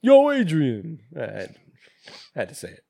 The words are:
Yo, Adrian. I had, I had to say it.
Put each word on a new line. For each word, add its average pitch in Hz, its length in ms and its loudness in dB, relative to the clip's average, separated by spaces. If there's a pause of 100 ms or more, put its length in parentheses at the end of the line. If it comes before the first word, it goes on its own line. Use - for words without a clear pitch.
Yo, 277 300 6
Adrian. 156 680 -2 (160)
I 151 40 -16
had, 104 360 -12 (760)
I - 60 -14
had 117 80 -6
to - 60 -20
say - 140 -18
it. - 220 -20